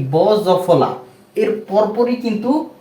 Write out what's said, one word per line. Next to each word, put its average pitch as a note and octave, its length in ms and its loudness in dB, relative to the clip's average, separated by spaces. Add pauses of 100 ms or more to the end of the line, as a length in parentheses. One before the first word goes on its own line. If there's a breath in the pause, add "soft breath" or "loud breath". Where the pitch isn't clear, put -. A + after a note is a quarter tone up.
(120)
ব D#3 40 0 (300)
জফলা D#3+ 440 2 (460 loud breath)
এর G#3+ 140 0 (180)
পরপরই G#3+ 560 0
কিন্তু A3 260 -4 (300)